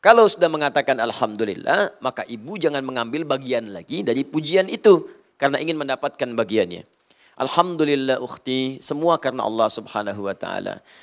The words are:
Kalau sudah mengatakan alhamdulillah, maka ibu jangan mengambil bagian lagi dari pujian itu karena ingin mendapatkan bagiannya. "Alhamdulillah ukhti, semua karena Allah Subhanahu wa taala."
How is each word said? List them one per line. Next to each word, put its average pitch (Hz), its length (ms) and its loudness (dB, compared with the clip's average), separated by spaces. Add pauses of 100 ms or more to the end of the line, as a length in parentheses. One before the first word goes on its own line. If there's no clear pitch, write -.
Kalau 226 240 10
sudah 170 240 4
mengatakan 143 480 0
alhamdulillah, 113 1040 -2
maka 117 240 -6
ibu 120 320 -12
jangan 147 240 0
mengambil 127 400 -6
bagian 127 480 -4
lagi 107 320 -10
dari 131 240 0
pujian 160 400 0
itu 196 400 6 (320)
karena 139 240 0
ingin 160 160 -4
mendapatkan 139 560 -4
bagiannya. 98 480 -2 (560)
"Alhamdulillah 143 800 0
ukhti, 131 640 -6
semua 156 400 0
karena 123 240 -2
Allah 110 240 2
Subhanahu 104 560 -6
wa 98 80 -4
taala." 95 480 -8 (200)